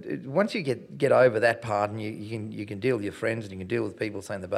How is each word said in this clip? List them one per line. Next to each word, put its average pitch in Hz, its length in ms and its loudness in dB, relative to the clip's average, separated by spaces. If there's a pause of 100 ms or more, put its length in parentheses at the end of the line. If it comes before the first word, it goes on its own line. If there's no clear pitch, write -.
(400)
once 233 160 2
you 214 60 -2
get, 135 360 -4
get 139 140 4
over 120 300 8
that 117 200 4
part 104 280 2
and 107 120 -6
you, 107 100 -6
you 107 180 -10
can, 110 300 -6
you 104 60 -6
can 101 140 -8
deal 127 160 2
with 104 80 -2
your 98 200 -6
friends 113 200 -2
and 101 80 -12
you 95 60 -10
can 92 100 -8
deal 117 160 0
with 104 160 -6
people 104 220 -4
saying 98 200 -8
the 90 60 -10 (100)